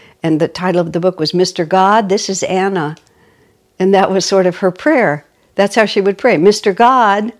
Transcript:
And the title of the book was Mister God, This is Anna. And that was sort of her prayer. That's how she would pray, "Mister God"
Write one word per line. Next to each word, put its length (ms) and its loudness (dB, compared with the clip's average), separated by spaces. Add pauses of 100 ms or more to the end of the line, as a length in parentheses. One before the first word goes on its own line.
(220)
And 180 0
the 80 0
title 340 -2
of 100 -4
the 80 -4
book 200 -2
was 140 -4
Mister 320 -2
God, 440 2
This 200 -2
is 140 -6
Anna. 520 -4 (840)
And 160 2
that 160 2
was 120 -2
sort 220 0
of 120 -2
her 120 0
prayer. 560 -2 (300)
That's 200 0
how 100 2
she 160 -2
would 180 -2
pray, 180 2
"Mister 360 2
God" 680 2